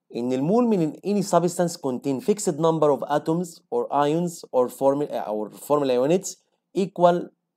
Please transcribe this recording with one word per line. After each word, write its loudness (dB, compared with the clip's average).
إن -2
المول 2
من 0
any -2
substance 0
contain -4
fixed 0
number 2
of -6
atoms -2
or -4
ions 0
or 2
formula، 0
أو -6
formula 0
units -2
equal 2